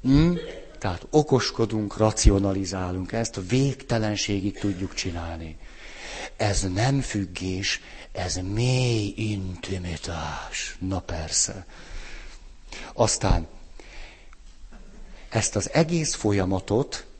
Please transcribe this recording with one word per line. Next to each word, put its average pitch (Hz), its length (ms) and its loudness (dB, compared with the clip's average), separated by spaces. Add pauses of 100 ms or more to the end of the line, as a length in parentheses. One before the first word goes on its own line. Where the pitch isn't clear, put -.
Hm? 147 300 8 (480)
Tehát 90 300 -4
okoskodunk, 113 880 4
racionalizálunk. 95 1120 4
Ezt 113 260 -2
a 98 120 -6
végtelenségig 107 1080 0
tudjuk 95 340 -2
csinálni. 82 640 -6 (800)
Ez 101 360 2
nem 131 280 2
függés, 92 800 -2 (300)
ez 87 280 -4 (140)
mély 120 600 2
intimitás. 90 1600 -6
Na 95 200 -2
persze. 82 680 -4 (1300)
Aztán 90 540 4 (1800)
ezt - 260 0
az 101 180 0
egész 160 400 2
folyamatot 101 920 2 (140)